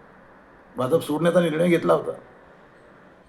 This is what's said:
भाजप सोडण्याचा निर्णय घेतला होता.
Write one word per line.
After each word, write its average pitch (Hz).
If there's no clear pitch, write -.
भाजप 127
सोडण्याचा 165
निर्णय 165
घेतला 170
होता. -